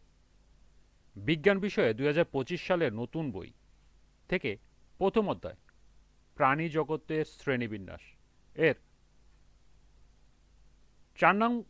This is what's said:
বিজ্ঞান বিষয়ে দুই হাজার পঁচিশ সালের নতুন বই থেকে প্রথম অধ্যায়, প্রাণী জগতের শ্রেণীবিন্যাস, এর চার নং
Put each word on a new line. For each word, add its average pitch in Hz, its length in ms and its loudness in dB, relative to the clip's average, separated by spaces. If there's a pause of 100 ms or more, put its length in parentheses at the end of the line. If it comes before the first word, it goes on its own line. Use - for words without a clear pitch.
(1160)
বিজ্ঞান 156 440 2
বিষয়ে 185 340 2
দুই 131 140 -2
হাজার 156 180 2
পঁচিশ 143 420 -6
সালের 165 260 0
নতুন 123 380 -6
বই 87 200 -10 (760)
থেকে 131 280 -4 (400)
প্রথম 196 320 2
অধ্যায়, 90 260 -8 (800)
প্রাণী 147 340 2
জগতের 156 560 -2
শ্রেণীবিন্যাস, 107 760 -4 (540)
এর 151 200 4 (2500)
চার 175 200 4
নং 233 340 0